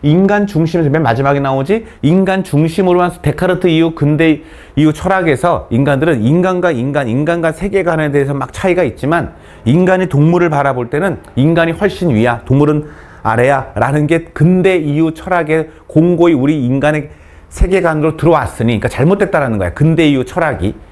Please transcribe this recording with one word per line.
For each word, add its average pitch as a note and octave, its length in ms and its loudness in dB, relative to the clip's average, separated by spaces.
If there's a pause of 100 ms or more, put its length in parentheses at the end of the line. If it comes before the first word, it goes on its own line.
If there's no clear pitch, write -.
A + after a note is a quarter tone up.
인간 G3 460 2
중심에서 D#3+ 420 0
맨 D#3+ 140 0
마지막에 C#3 380 0
나오지, C#3 440 -2 (180)
인간 F#3+ 420 2
중심으로만, F3 680 0 (100)
데카르트 F3+ 460 -2
이후 E3 280 2
근대 D3+ 480 0 (340)
이후 D3+ 160 2
철학에서 F3 760 -2
인간들은 C#3 520 0
인간과 F3+ 480 0
인간, C3+ 380 -4
인간과 D#3+ 420 -2
세계관에 E3 600 -2
대해서 C#3+ 220 0
막 C3 200 -6
차이가 F3+ 300 0
있지만 C#3+ 500 -4 (320)
인간이 F#3 420 2
동물을 E3+ 420 2
바라볼 C3+ 400 -2
때는 D#3 300 -2 (160)
인간이 E3 380 2
훨씬 F3+ 420 -2
위야, A#2 300 0
동물은 D3 400 2 (380)
아래야 B2+ 520 0
라는 C#3 320 0
게 E3 180 0
근대 F3+ 520 2
이후 D#3 360 0
철학의 D#3+ 560 -2 (180)
공고히 E3+ 460 4
우리 C#3 320 0
인간의 C#3+ 440 -2 (400)
세계관으로 D#3+ 680 0
들어왔으니, C#3 500 0 (120)
그러니까 A#2+ 100 -4
잘못됐다라는 D#3 680 0
거야, F2 160 -4
근대 D#3+ 340 2
이후 C3 180 0
철학이. B2 500 -4 (160)